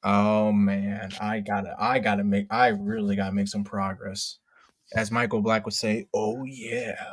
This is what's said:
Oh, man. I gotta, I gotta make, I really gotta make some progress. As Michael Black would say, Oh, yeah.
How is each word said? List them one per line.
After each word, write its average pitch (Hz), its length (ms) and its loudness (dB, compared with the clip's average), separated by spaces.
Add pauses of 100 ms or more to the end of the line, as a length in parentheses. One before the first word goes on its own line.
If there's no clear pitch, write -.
Oh, 104 480 4
man. 101 580 2 (100)
I 107 200 -4
gotta, 101 380 -4
I 123 200 2
gotta 104 260 2
make, 101 260 2
I 117 180 6
really 101 480 0
gotta 95 160 0
make 98 160 0
some 101 160 -4
progress. 98 720 -6 (560)
As 110 180 0
Michael 117 300 0
Black 110 240 2
would 107 80 -8
say, 113 400 -2
Oh, 110 300 0
yeah. 117 680 -8